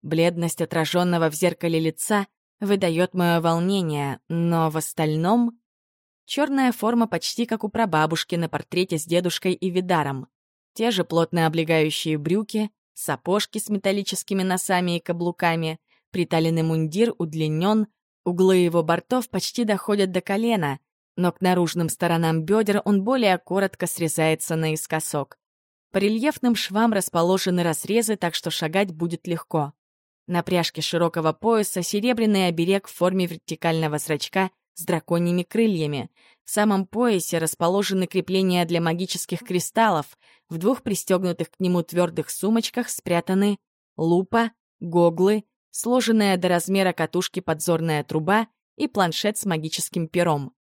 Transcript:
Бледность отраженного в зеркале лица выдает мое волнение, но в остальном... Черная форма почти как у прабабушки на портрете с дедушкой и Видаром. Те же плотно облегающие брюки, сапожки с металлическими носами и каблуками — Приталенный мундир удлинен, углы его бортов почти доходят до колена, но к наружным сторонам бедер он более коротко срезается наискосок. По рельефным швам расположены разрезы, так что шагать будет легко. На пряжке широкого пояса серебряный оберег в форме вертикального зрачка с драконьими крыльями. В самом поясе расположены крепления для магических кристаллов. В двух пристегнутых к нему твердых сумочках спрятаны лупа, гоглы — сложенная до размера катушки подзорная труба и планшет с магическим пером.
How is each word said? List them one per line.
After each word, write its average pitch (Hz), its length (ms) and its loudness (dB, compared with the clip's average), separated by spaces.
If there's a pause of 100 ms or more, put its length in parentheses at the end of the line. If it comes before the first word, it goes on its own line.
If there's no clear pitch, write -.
Бледность 165 580 0
отраженного 170 680 0
в 151 40 -6
зеркале 165 460 0
лица 196 480 -2 (320)
выдает 190 540 0
мое 175 260 2
волнение, 165 880 0
но 165 420 0
в 151 60 -6
остальном... 165 840 0 (680)
Черная 269 480 0
форма 233 340 0
почти - 380 -4
как 226 180 -6
у 208 60 -4
прабабушки 165 640 0
на 170 140 -2
портрете - 480 -2
с - 80 -4
дедушкой 175 480 0
и 185 160 -4
Видаром. 165 580 -2 (460)
Те 226 180 0
же 185 140 0
плотно 165 420 2
облегающие 156 680 0
брюки, 208 520 -2 (240)
сапожки 185 680 -4
с - 100 -10
металлическими 196 720 -2
носами 180 540 0
и - 20 -2
каблуками — 165 800 -2 (320)
Приталенный 165 520 0
мундир 160 540 0
удлинен, 165 680 0 (380)
углы 185 320 4
его 175 260 2
бортов 180 460 0
почти - 340 -4
доходят 202 480 0
до 180 80 -2
колена, 196 600 -2 (360)
но 175 160 2
к - 80 -14
наружным 175 480 2
сторонам 165 560 0
бедер 202 400 2
он 202 220 2
более 226 320 2
коротко 190 500 -2
срезается 160 720 -2
наискосок. 156 800 -4 (560)
По 190 60 2
рельефным 226 560 2
швам 220 360 0
расположены 180 720 2
разрезы, 208 540 0
так 170 180 -4
что - 160 -4
шагать 185 400 -2
будет 165 360 -6
легко. 160 440 -4 (540)
На 175 160 -2
пряжке 165 400 0
широкого 170 520 0
пояса 214 480 0
серебряный 208 640 2
оберег 175 400 0
в - 60 -18
форме 185 320 2
вертикального 160 720 -4
зрачка 175 540 -2 (220)
с 165 120 -14
драконьими 175 580 0
крыльями. 160 680 -2 (360)
В - 40 -20
самом 208 380 0
поясе 208 520 0
расположены 185 680 0
крепления 180 580 0
для 165 140 0
магических 170 640 -4
кристаллов. 180 760 0 (300)
В 165 100 -10
двух 214 240 2
пристегнутых 180 720 -2
к - 80 -20
нему 180 240 2
твердых 170 460 -2
сумочках 226 600 -2
спрятаны 190 680 0 (400)
лупа, 185 540 2 (280)
гоглы — 170 640 2 (280)
сложенная 226 680 2
до 185 100 0
размера 185 460 2
катушки 180 480 -4
подзорная 165 600 -2
труба 190 440 0 (300)
и 302 100 -2
планшет 196 500 -2
с - 80 -8
магическим 160 600 -4
пером. 156 560 0